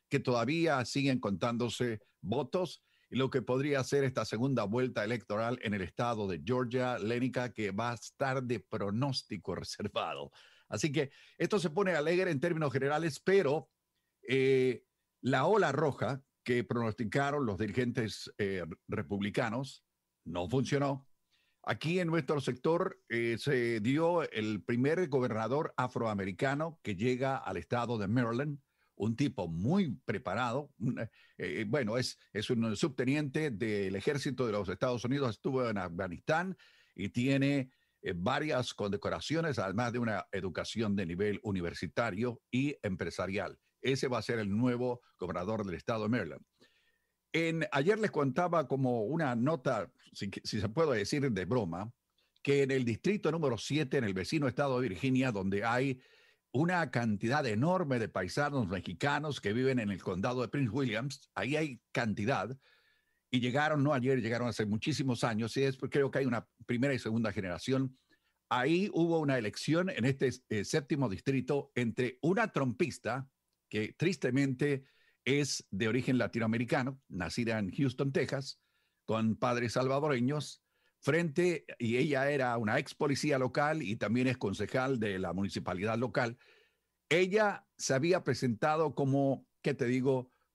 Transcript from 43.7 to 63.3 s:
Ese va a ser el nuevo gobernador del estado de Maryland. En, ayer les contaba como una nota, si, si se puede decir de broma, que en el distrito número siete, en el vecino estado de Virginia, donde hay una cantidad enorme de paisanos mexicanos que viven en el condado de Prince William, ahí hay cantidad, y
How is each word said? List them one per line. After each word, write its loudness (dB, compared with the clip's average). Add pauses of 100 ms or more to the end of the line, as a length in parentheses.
Ese 0
va -2
a -4
ser -2
el -2
nuevo 0 (180)
gobernador -4
del -6
estado -4
de -2
Maryland. -2 (880)
En, 0
ayer 2
les 0
contaba 2
como 2
una 0
nota, 0 (220)
si, -6 (120)
si -4
se 0
puede 2
decir 0
de -2
broma, -2 (480)
que 4
en 2
el 2
distrito 0
número 0
siete, 0
en 2
el 0
vecino 0
estado 0
de 0
Virginia, 2
donde 0
hay 0 (500)
una 2
cantidad 0
enorme 2
de -2
paisanos -2
mexicanos -2
que 0
viven 2
en 0
el -4
condado -2
de -2
Prince 0
William, 0 (260)
ahí 0
hay -4 (100)
cantidad, 0 (720)
y 2